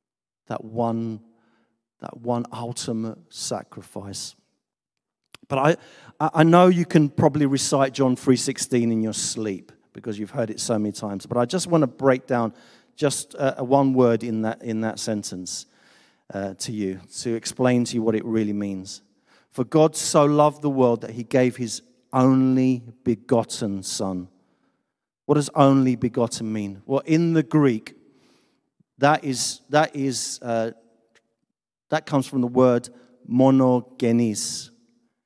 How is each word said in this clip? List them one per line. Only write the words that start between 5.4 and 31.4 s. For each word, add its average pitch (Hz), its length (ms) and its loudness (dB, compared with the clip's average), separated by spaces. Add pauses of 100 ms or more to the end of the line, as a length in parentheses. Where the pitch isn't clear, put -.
But 135 120 -2
I, 151 180 2 (420)
I, - 160 0
I 160 80 6
know 175 240 8
you 175 180 2
can 151 240 4
probably 147 360 2
recite 135 480 0
John 131 220 2
three 127 220 2
sixteen 120 540 -2
in 110 100 0
your 110 120 -4
sleep - 580 -8 (220)
because 101 240 -10
you've 104 140 -10
heard 113 180 -4
it 107 100 -10
so 113 200 -2
many 104 140 -4
times. 101 320 -10
But - 120 -6
I 120 80 2
just 175 220 -4
want 170 160 2
to 131 40 2
break 131 400 0
down 117 260 -2 (420)
just, - 400 -4
uh, 135 280 -2
one 135 300 2
word 117 300 4
in 113 200 -4
that, 110 200 -6
in 110 180 -6
that 113 180 -6
sentence, 98 680 -8 (680)
uh, 98 220 -8
to - 160 -10
you, 95 280 -6 (200)
to 117 160 -6
explain 123 500 0
to 120 100 -8
you 113 60 0
what 110 140 0
it 107 100 -4
really 110 280 -2
means. 98 480 -8 (500)
"For 127 120 -6
God 156 320 2
so - 300 2
loved 147 360 2
the 147 80 -2
world 123 320 2
that 110 100 -12
he 117 120 -12
gave 127 320 2
his 117 260 -8 (300)
only 131 720 2 (200)
begotten 113 800 -2
Son." 92 440 -6 (960)
What 147 100 2
does 143 200 0
only 135 400 4
begotten 113 560 -4
mean? 101 340 -8
Well, 135 200 -2
in 165 280 2
the 160 100 2
Greek, 139 520 0 (1000)
that 143 260 2
is, 131 460 -6
that 151 260 0
is, 135 460 -6
uh, 117 300 -4 (1160)